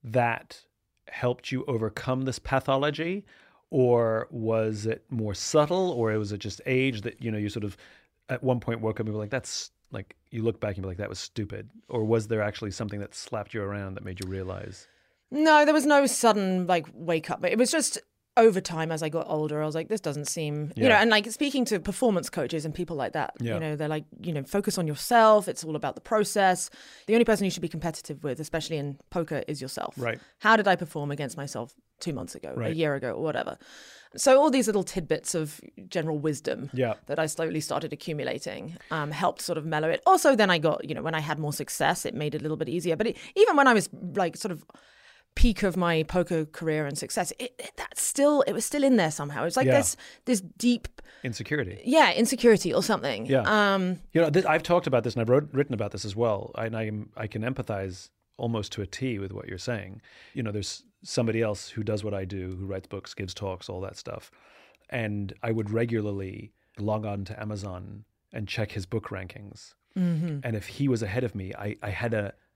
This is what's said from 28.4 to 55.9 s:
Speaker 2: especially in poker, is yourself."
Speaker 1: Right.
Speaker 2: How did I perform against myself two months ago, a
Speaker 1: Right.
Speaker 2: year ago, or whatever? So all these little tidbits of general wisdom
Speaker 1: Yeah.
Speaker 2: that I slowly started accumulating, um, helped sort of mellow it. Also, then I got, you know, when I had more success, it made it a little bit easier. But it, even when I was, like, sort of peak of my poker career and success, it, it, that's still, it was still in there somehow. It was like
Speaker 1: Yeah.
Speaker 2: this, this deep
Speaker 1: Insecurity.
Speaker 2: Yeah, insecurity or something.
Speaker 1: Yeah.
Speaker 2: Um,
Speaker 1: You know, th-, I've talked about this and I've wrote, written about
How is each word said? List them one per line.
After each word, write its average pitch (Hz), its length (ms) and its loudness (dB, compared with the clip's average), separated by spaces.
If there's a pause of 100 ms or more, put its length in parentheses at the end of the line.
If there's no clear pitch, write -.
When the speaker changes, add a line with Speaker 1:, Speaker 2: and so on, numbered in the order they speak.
Speaker 2:
especially 160 360 -4
in 143 220 -4 (120)
poker, 160 380 -4
is 143 140 -6
yourself." - 340 -8
Speaker 1:
Right. 120 220 -4 (220)
Speaker 2:
How 214 160 6
did 202 120 4
I 185 80 6
perform 156 360 -6
against 143 260 -6
myself 135 360 -8 (240)
two 170 140 -6
months - 220 -8
ago, - 200 -12
a - 40 -6
Speaker 1:
Right. 156 180 -2
Speaker 2:
year 151 180 0
ago, 131 180 -4
or - 100 -6
whatever? - 340 -4 (600)
So 262 220 8
all 294 120 8
these 247 160 4
little 202 180 2
tidbits - 500 -4
of 156 240 -4 (300)
general 156 300 -2
wisdom 143 560 -4
Speaker 1:
Yeah. 120 200 0 (120)
Speaker 2:
that 143 120 -4
I 160 80 2
slowly 160 340 -4
started 151 340 -6
accumulating, 147 840 -8 (140)
um, 151 220 -4
helped 170 280 -2
sort 175 160 -4
of 151 80 -6
mellow 156 240 -2
it. - 180 0
Also, 330 300 8
then 208 140 6
I 175 80 4
got, 151 280 0
you 156 80 -6
know, - 80 -6
when 160 120 -4
I 156 60 -2
had 151 180 -4
more 147 160 -4
success, 151 500 -2
it - 100 -6
made 151 200 -4
it 156 60 -4
a - 20 -10
little 156 160 -4
bit 160 100 -4
easier. 160 280 0
But 147 120 0
it, - 80 -4 (180)
even 403 220 8
when 277 100 8
I 254 60 8
was, 208 160 4 (260)
like, 180 220 0
sort 196 160 -6
of 151 120 -10 (720)
peak - 280 6
of 185 140 0
my 170 280 2
poker 170 420 0
career 156 400 -4
and 139 100 -6
success, - 420 -4
it, - 200 -10
it, - 180 -14
that's - 240 -10
still, 285 460 4
it - 80 -2
was 220 100 -2
still 294 180 0
in 269 140 6
there 165 140 4
somehow. 147 320 -6
It - 20 0
was 170 120 -2
like 262 100 4
Speaker 1:
Yeah. 131 120 6
Speaker 2:
this, - 180 2 (280)
this 233 160 2
deep 233 480 0 (340)
Speaker 1:
Insecurity. 117 640 -4
Speaker 2:
Yeah, 254 300 6
insecurity 226 580 6
or 175 100 4
something. 135 440 -2
Speaker 1:
Yeah. 131 160 4 (320)
Speaker 2:
Um, 185 260 0 (120)
Speaker 1:
You 165 100 4
know, 156 80 4
th-, 147 160 4
I've 160 160 4
talked 175 240 2
about 127 180 2
this 120 100 -2
and 120 60 -2
I've 110 80 0
wrote, 147 240 4
written 131 220 0
about 104 180 -4